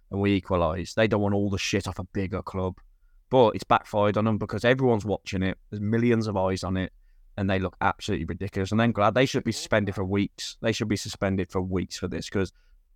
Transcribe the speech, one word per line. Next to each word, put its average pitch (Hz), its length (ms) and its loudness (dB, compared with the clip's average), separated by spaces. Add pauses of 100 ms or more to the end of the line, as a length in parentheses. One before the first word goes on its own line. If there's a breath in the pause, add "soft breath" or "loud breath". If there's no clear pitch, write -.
and 98 100 -4
we 101 140 2
equalised, 87 640 0
they 110 120 4
don't 104 140 0
want 101 140 0
all 101 160 0
the 95 80 -2
shit - 280 -2
off 95 120 -8
a 95 60 -8
bigger 95 360 -6
club. 92 380 -6 (500)
But 127 240 6
it's - 100 -8
backfired 104 540 2
on 107 80 2
them 110 140 0
because 107 260 -4
everyone's 123 400 2
watching 95 380 -4
it, 95 160 -4 (100)
there's 107 120 -8
millions 113 440 2
of 104 100 -4
eyes 95 280 0
on 95 120 -2
it, 92 160 -4 (460)
and 98 100 0
they 95 120 0
look 90 200 -4
absolutely 92 460 -2
ridiculous. 95 460 -6
And 107 80 2
then 117 140 4
glad 104 200 2
they 131 140 4
should 127 160 -2
be 113 80 -2
suspended 104 420 0
for 101 100 -4
weeks. 98 580 -2
They 117 100 0
should 107 180 -2
be 107 60 2
suspended 95 560 -2
for 95 100 0
weeks 92 380 -4
for 92 80 -4
this, 85 240 -8
'cause 95 200 -2 (440)